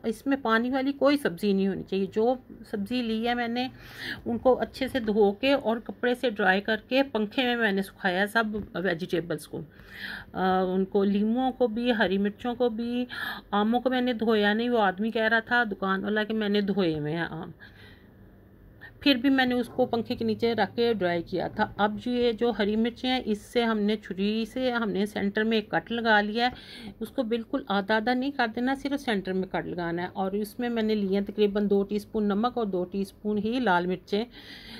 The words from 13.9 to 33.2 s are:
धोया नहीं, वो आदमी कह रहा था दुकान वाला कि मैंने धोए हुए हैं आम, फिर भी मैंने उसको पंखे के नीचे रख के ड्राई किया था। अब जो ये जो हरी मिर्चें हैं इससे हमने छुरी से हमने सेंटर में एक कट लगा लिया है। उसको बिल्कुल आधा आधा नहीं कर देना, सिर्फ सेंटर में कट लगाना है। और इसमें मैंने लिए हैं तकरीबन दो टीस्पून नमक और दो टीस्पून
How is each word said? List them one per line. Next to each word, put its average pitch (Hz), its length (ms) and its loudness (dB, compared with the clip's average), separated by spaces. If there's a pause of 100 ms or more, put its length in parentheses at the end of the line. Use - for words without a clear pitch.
धोया 214 400 4
नहीं, 233 160 0
वो 240 80 2
आदमी 202 340 2
कह 220 160 2
रहा 226 140 2
था 240 220 2
दुकान 196 400 -2
वाला 214 200 0
कि 214 100 -6
मैंने 208 280 2
धोए 190 340 2
हुए 147 160 -2
हैं 165 180 -2
आम, 165 240 -10 (1500)
फिर 277 140 4
भी 254 120 0
मैंने 254 260 2
उसको 247 300 0
पंखे 240 300 -2
के 226 100 -4
नीचे 226 280 0
रख 208 160 0
के 233 240 0
ड्राई 175 280 0
किया 165 280 -2
था। - 300 -4
अब 208 180 0
जो 247 140 -6
ये 240 220 2
जो 240 180 0
हरी 214 240 0
मिर्चें 240 340 0
हैं 254 140 0
इससे 214 400 -2
हमने 214 320 0
छुरी 214 500 -2
से 254 260 -2
हमने 214 340 0
सेंटर 202 380 0
में 226 140 2
एक 214 180 -4
कट 165 160 -2
लगा 226 300 4
लिया 214 260 0
है। 247 60 -4 (480)
उसको 226 220 -4
बिल्कुल 233 460 -4
आधा 202 280 2
आधा 226 160 2
नहीं 262 180 -2
कर 247 160 0
देना, 247 280 -2
सिर्फ 277 200 -4
सेंटर 202 380 -2
में 185 160 -2
कट 165 160 -2
लगाना 170 360 -4
है। 180 60 -4
और 190 280 -4
इसमें 214 340 -4
मैंने 220 260 0
लिए 196 180 0
हैं 202 120 2
तकरीबन 208 420 2
दो 196 160 4
टीस्पून 208 420 -2
नमक 220 320 0
और 226 80 0
दो 185 200 0
टीस्पून 196 520 -4